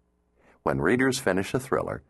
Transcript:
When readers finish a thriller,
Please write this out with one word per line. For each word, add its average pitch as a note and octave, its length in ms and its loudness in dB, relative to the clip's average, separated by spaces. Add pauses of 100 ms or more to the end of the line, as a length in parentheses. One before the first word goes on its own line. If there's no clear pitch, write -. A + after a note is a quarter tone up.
(640)
When C#2 180 0
readers B2 380 2
finish F#2+ 340 -2
a C3+ 60 0
thriller, - 520 -4